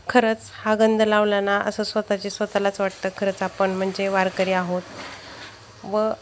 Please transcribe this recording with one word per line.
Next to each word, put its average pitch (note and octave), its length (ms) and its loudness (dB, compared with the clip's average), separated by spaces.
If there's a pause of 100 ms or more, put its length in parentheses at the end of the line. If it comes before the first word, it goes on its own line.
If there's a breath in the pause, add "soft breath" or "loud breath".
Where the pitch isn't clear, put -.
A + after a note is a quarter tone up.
खरंच A3 280 4 (160)
हा G#3+ 220 0
गंध A3 260 6
लावला G#3 380 4
ना, G3+ 180 2
असं G3+ 260 -2
स्वतःचे G3+ 460 -2
स्वतःलाच G3+ 520 -2
वाटतं, F#3+ 360 -2
खरंच G3 260 -2
आपण F#3+ 260 0
म्हणजे F#3+ 380 -2
वारकरी F#3+ 440 0
आहोत F3+ 300 0 (1000 loud breath)
व G#3+ 280 0 (100)